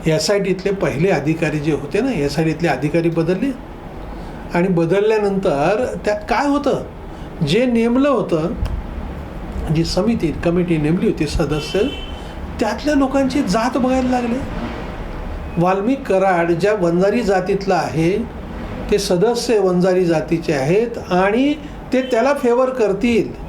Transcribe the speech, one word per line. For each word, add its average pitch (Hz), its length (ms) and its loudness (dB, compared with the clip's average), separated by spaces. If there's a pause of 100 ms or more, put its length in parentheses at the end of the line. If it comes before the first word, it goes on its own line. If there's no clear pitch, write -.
एसआयटीतले 185 640 0
पहिले 165 360 0
अधिकारी 151 500 0
जे 151 140 0
होते 147 280 -2
ना, 262 120 0
एसआयटीतले 160 560 0
अधिकारी 151 420 0
बदलले 180 400 0 (1040)
आणि 180 140 2
बदलल्यानंतर 196 1400 2
त्यात 208 120 0 (120)
काय 247 200 2
होतं, - 340 0 (640)
जे 214 200 2
नेमलं 240 420 2
होतं, 180 440 0 (1200)
जी 160 100 2
समिती, 185 480 0
कमिटी 170 440 0
नेमली 160 300 2
होती 160 200 0
सदस्य, 151 540 -2 (800)
त्यातल्या 302 340 0
लोकांची 277 480 2
जात 226 360 0
बघायला 254 320 2
लागले. 247 280 0 (1200)
वाल्मिक 196 460 2
कराड 185 480 2
ज्या 175 240 2
वंजारी 190 480 2
जातीतला 190 520 0
आहे, 165 440 0 (720)
ते 208 80 4
सदस्य 220 600 2
वंजारी 185 460 4
जातीचे 160 480 0
आहेत 185 600 0
आणि 214 420 2 (380)
ते 262 100 2
त्याला 254 320 2
फेवर 254 360 2
करतील. 214 640 2 (160)